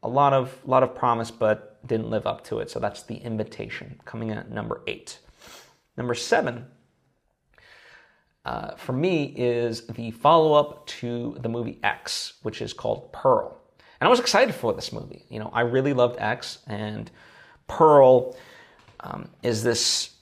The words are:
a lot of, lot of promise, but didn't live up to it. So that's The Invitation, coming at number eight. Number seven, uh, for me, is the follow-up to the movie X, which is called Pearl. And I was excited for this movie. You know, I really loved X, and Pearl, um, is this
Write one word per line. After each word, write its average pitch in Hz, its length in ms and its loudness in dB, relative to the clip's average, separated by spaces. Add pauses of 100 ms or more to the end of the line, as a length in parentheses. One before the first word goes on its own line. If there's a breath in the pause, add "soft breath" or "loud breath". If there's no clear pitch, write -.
a - 40 -6
lot 139 240 4
of, 131 240 0 (100)
lot 131 180 4
of 127 120 -2
promise, 117 360 0
but - 560 -2
didn't 113 220 -2
live 107 180 -2
up - 180 -6
to 110 140 -6
it. 104 100 -6
So - 100 -8
that's - 240 -6
The 120 120 -12
Invitation, - 880 -10
coming 113 260 -8
at 107 200 -10
number 113 360 -8
eight. - 320 -12 (760 loud breath)
Number 123 160 -4
seven, 117 520 -2 (1800 soft breath)
uh, - 300 -10
for - 180 -8
me, 151 420 0
is 120 520 -2
the 117 240 -10
follow-up 147 760 4
to 120 540 -8
the 113 80 -6
movie 117 340 -6
X, - 600 -4
which 113 180 -8
is 110 100 -8
called - 400 -4
Pearl. - 480 0 (400 soft breath)
And 147 80 2
I - 20 6
was 240 120 6
excited 233 340 2
for 113 160 -2
this - 220 -8
movie. - 360 -14
You 113 100 -10
know, 107 120 -10
I 117 100 0
really 127 300 2
loved 123 280 2
X, 110 480 -6
and 107 440 -10 (560 soft breath)
Pearl, 135 680 6 (640 loud breath)
um, - 260 -12 (160)
is 110 180 -2
this - 500 0 (100)